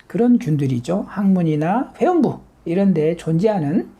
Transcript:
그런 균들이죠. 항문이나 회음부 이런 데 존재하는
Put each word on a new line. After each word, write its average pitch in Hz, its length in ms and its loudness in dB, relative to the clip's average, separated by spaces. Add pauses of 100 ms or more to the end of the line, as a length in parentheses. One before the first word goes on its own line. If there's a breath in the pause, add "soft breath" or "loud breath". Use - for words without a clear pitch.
그런 233 320 2
균들이죠. 147 680 -2
항문이나 185 920 0
회음부 294 400 0 (260)
이런 190 280 2
데 160 220 0
존재하는 170 720 -2 (100)